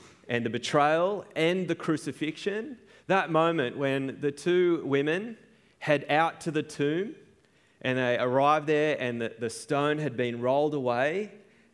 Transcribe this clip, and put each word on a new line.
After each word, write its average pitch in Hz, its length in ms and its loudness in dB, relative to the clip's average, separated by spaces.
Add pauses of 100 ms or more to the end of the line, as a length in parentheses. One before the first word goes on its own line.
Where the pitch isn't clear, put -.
(280)
and 120 160 0
the 117 60 -2
betrayal 156 760 2 (100)
and 175 320 0
the 165 80 -2
crucifixion, 170 1040 -4 (260)
that 170 240 2
moment 160 480 2
when 135 420 -2
the 143 120 -2
two 175 520 2
women 156 540 0 (400)
head 147 320 2
out 156 320 2
to - 80 -6
the 151 140 0
tomb 156 500 -2 (680)
and 127 160 0
they 123 180 2
arrive 139 480 2
there 151 340 2
and 120 220 -4
the, 113 160 -4
the 117 140 -4
stone 147 480 0
had 135 180 -4
been 120 240 -2
rolled 143 320 2
away 143 580 -2 (420)